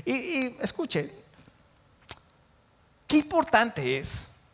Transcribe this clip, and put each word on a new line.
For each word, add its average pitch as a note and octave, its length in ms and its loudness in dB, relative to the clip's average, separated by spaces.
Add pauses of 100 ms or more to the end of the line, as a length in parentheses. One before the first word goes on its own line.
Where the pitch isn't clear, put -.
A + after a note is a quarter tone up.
Y, - 80 0
y C4 480 -2
escuche, F#3+ 540 -4 (1900)
qué D4+ 120 4
importante A3+ 800 2
es - 340 -8 (220)